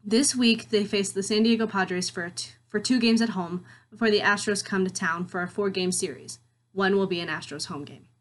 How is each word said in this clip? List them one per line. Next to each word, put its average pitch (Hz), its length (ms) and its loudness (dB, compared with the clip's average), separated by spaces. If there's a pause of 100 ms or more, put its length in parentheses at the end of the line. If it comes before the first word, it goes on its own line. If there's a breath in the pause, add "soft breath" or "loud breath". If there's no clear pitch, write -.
This 226 320 2
week, 233 360 2
they 208 160 2
faced 202 300 -2
the 196 60 -2
San 214 220 2
Diego 226 240 4
Padres 185 420 -2
for 180 140 -8
a 170 80 -8
t-, - 200 -10 (180)
for 208 100 -2
two 254 180 2
games 226 240 4
at 226 100 0
home 180 340 -4 (240 loud breath)
before 220 200 0
the 208 120 4
Astros 202 420 0
come 190 220 0
to 185 80 -4
town 175 320 -4
for 180 160 -6
a 175 80 -4
four-game 190 420 -2
series. 151 480 -6 (320)
One 190 240 2
will 196 120 2
be 180 120 -2
an 170 80 -6
Astros 156 380 -8
home 147 180 -10
game. 127 220 -18 (160)